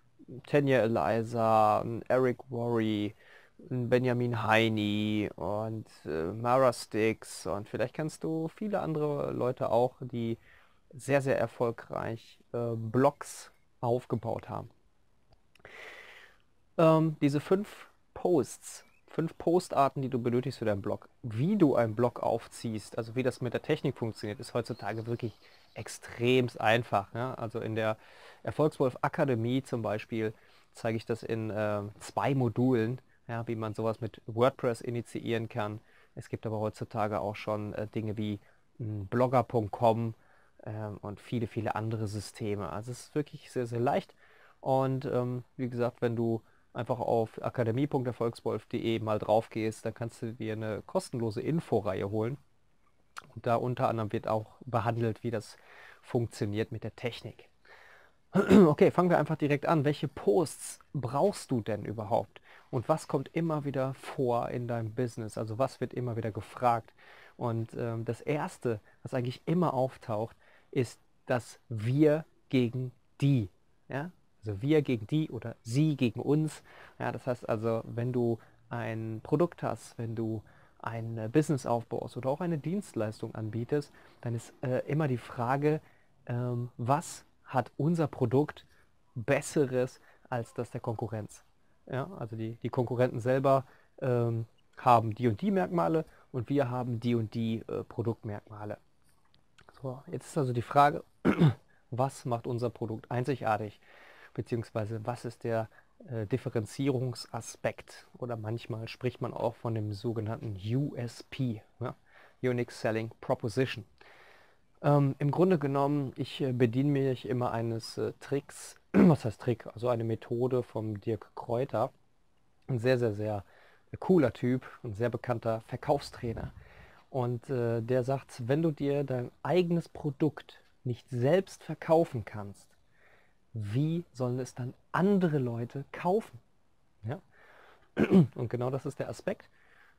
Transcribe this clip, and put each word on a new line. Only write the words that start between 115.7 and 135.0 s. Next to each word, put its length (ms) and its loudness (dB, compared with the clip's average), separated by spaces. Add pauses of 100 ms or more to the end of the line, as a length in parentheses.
ich, 260 -6
äh, 120 0
bediene 380 4
mich 360 0
immer 240 0
eines, 460 -4
äh, 220 -2
Tricks, 640 -8
<clears throat> 80 -10
was 320 8
heißt 160 -4
Trick? 260 -2
Also 220 -2
eine 140 2
Methode 600 0
vom 380 -6
Dirk 340 -4
Kräuter, 560 -2 (760)
ein 120 0
sehr, 180 4
sehr, 160 2
sehr 300 -4 (560)
cooler 340 4
Typ, 320 0 (180)
ein 100 -8
sehr 160 0
bekannter 580 -2
Verkaufstrainer. 840 -4 (600)
Und, 380 -2
äh, 320 0
der 220 0
sagt, 440 -4
wenn 140 2
du 100 2
dir 320 0
dein 280 -4 (120)
eigenes 460 2
Produkt 720 -2 (200)
nicht 260 -4
selbst 520 2
verkaufen 640 2
kannst, 420 -12 (840)
wie 600 -2
sollen 260 -2
es 160 -8
dann 180 -8 (200)
andere 440 4